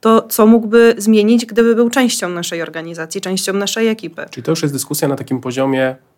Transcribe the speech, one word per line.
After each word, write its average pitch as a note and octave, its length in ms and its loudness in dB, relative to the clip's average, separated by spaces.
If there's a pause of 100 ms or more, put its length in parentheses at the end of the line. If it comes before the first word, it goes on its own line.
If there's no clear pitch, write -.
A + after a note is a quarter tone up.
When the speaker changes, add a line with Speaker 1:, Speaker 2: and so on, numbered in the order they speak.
Speaker 1:
to A3+ 220 4
co - 240 2
mógłby A3+ 520 6
zmienić, A3 480 2
gdyby A#3 280 2
był A#3 160 2
częścią A#3+ 380 -2
naszej E3+ 340 -8
organizacji, E3 580 -12
częścią F#3 320 -4
naszej G3+ 360 -2
ekipy? A3 420 -6
Speaker 2:
Czyli B2 140 -14
to D3+ 80 -2
już D#3+ 100 -2
jest C#3+ 120 -2
dyskusja C#3+ 340 -4
na C#3 80 -2
takim B2+ 240 -6
poziomie C3 560 -2 (220)